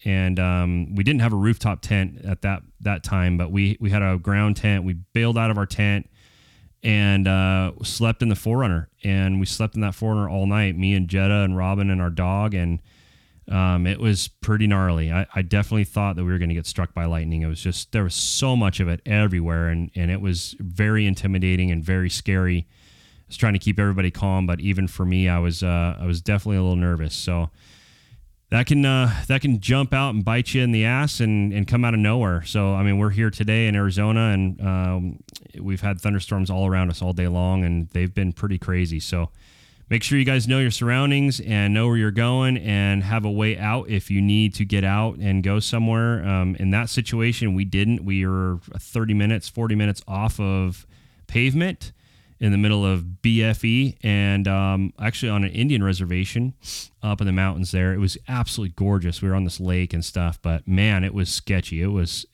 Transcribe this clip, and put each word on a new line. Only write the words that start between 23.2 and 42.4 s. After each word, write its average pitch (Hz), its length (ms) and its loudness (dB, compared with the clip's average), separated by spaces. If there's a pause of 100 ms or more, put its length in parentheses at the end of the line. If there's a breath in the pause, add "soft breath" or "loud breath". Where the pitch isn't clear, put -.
was - 80 -16
trying 110 160 2
to 101 80 0
keep 104 180 0
everybody 98 320 0
calm, 95 360 0
but 85 140 -2
even 95 280 0
for - 180 -4
me, 92 220 2
I 87 100 2
was, 85 240 0
uh, 87 380 0
I 87 60 -4
was 85 140 0
definitely 101 360 0
a 92 60 2
little 90 140 2
nervous. 85 380 -2
So 85 360 -4 (1000 loud breath)
that 120 160 2
can, 143 180 4
uh, 131 280 4 (140)
that 135 140 0
can 131 180 0
jump 131 340 0
out 135 220 0
and 104 100 0
bite 117 300 0
you 131 80 2
in 123 80 2
the 110 140 2
ass 135 340 0
and, 104 340 2
and 101 140 0
come 123 180 2
out 117 80 2
of 110 80 2
nowhere. 104 440 2
So, 98 300 0
I 95 80 0
mean, 101 160 2
we're 104 120 2
here 107 200 0
today 110 360 0
in 104 80 2
Arizona, 104 580 2
and, 95 280 0
um, 92 600 -2 (400)
we've 95 200 -4
had 98 200 -4
thunderstorms 98 500 -2
all 95 160 0
around 92 240 2
us 85 120 -6
all 90 100 -2
day 90 140 -2
long, 90 380 0
and 85 260 0
they've 90 240 -2
been 92 180 0
pretty 98 260 -4
crazy. 87 420 -2
So 85 300 -4 (580 soft breath)
make 117 140 0
sure 143 160 0
you 135 60 2
guys 131 220 2
know 131 140 2
your 127 100 4
surroundings 139 720 0
and 104 340 2
know 113 140 2
where 117 80 2
you're 107 140 2
going 123 480 2